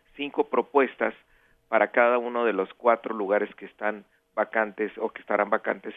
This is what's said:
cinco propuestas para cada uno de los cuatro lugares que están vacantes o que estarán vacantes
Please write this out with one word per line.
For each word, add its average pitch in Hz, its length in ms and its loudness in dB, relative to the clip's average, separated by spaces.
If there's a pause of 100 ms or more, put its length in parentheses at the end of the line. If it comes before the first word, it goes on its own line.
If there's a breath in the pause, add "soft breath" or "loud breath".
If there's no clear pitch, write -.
(160 loud breath)
cinco 143 280 -4
propuestas 120 720 0 (540)
para 107 220 2
cada 120 260 4
uno 120 300 -2
de 104 80 2
los 95 200 -2
cuatro 117 400 0
lugares 104 400 -2
que 98 120 -18
están 107 380 -8 (300)
vacantes 107 600 -2
o - 140 -6
que - 100 -18
estarán 104 300 -2
vacantes 107 460 -4